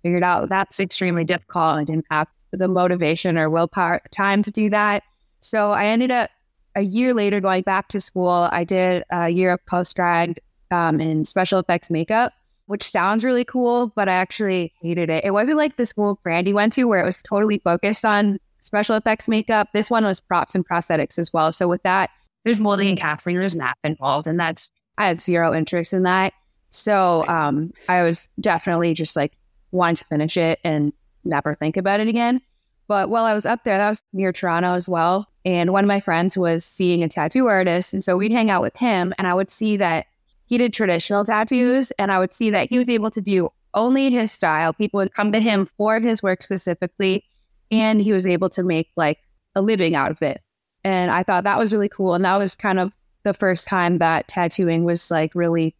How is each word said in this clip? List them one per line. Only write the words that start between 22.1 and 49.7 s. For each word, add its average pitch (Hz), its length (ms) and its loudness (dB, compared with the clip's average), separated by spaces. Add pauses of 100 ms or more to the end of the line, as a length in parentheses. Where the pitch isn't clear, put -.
there's 220 160 2
molding 202 280 2
and 180 100 0
casting, 170 400 -4
there's 185 180 -2
math 131 260 -4
involved, 151 440 -2
and 165 120 -2
that's, 165 320 -4 (280)
I 208 80 0
had 170 160 -2
zero 170 320 2
interest 165 400 -2
in 185 80 2
that. 185 320 2 (360)
So, 185 580 2
um, 156 440 0 (160)
I 180 140 4
was 170 260 -2 (120)
definitely 170 520 0
just, 160 240 -4
like, 147 160 -2 (380)
wanting 170 260 2
to - 100 -6
finish 156 300 -2
it 165 260 0
and 147 300 0 (320)
never 151 300 -2
think 156 220 -4
about 196 240 0
it 220 80 -2
again. 240 320 0 (480)
But 196 200 0
while 226 160 0
I 220 100 2
was 208 120 -2
up 233 180 -2
there, 196 140 0
that 208 100 2
was 214 140 -4 (100)
near 190 200 -2
Toronto 180 420 0
as 180 140 -4
well. 180 380 0 (180)
And 175 280 0
one 196 120 4
of 202 40 2
my 196 120 2
friends 175 360 0
was 170 280 0
seeing 175 380 0
a 160 60 0
tattoo 185 380 0
artist. 185 480 2
And 196 80 -4
so 180 140 2
we'd 208 160 0
hang 226 180 2
out 185 120 2
with - 140 -4
him, 190 400 0
and 185 120 -2
I 175 60 2
would 190 160 0
see 214 260 0
that 170 300 0 (420)
he 240 100 0
did 240 140 2
traditional 202 520 0
tattoos, 247 680 0
and 196 200 -2
I 185 60 2
would 185 140 0
see 220 180 0
that 190 180 0
he 247 100 0
was 247 100 0
able 220 240 0
to 214 80 -6
do 185 280 0 (260)
only 262 360 2
his 226 200 0
style. 160 420 0
People 202 260 -4
would 196 160 -2
come 208 180 0
to 220 80 2
him 208 260 2 (100)
for 214 220 2
his 226 240 0
work 185 200 0
specifically, 185 840 -4 (460)
and 220 320 2
he 214 100 2
was 185 140 0
able 180 240 0
to 185 120 -4
make, 165 340 -2
like, 156 220 0 (360)
a 196 80 0
living 185 320 2